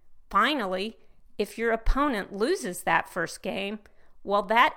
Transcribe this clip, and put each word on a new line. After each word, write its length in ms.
Finally, 640
if 220
your 140
opponent 600
loses 520
that 240
first 340
game, 380
well, 200
that 340